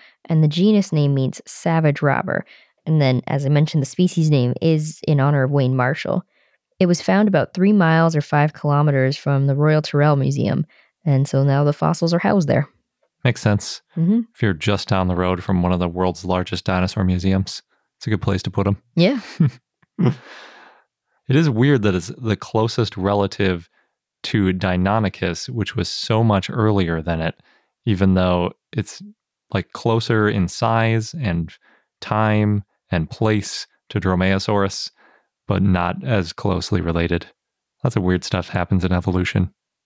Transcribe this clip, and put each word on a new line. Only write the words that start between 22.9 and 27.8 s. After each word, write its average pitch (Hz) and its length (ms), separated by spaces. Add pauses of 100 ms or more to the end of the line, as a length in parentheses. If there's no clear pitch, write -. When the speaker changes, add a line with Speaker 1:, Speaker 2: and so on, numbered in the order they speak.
Speaker 2:
relative 95 760 (540)
to 95 300
Deinonychus, 92 960
which 117 260
was - 140
so - 340
much 104 260
earlier 98 520
than 82 180
it, 80 160 (500)